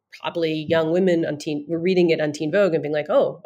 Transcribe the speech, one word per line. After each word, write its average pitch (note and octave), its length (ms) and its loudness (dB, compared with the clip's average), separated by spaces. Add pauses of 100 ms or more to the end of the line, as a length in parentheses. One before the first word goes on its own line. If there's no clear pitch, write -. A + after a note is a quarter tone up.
(200)
probably D#3 480 -4
young D#3+ 240 2
women F3 320 2
on D3 140 -6
Teen, D3 300 -6
were E3 100 -4
reading F3 320 2
it D3+ 100 2
on D3+ 120 -2
Teen D3+ 200 -4
Vogue F#3+ 220 2
and D3 80 0
being D3 100 -6
like, D3+ 160 -4
"Oh, G3 360 0